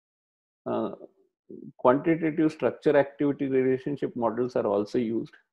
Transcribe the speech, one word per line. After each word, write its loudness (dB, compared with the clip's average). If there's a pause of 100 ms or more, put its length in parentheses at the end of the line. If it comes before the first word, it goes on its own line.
(640)
Uh, -4 (880)
quantitative 2
structure 0
activity 0
relationship -2
models -2
are 0
also 0
used. -4 (200)